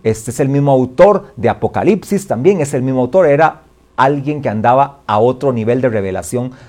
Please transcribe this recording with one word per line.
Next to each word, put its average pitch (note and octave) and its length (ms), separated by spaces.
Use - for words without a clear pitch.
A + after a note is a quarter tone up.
este A2+ 260
es A#2 80
el C#3 120
mismo C#3+ 200
autor C#3 640
de A#2+ 140
Apocalipsis D3 800
también, D#3+ 320
es C#3+ 140
el C3 80
mismo C3 180
autor, D#3 260
era D3 360
alguien C#3+ 440
que C#3 80
andaba A#2+ 600
a G#2+ 100
otro B2+ 340
nivel A#2 280
de B2+ 80
revelación G#2+ 640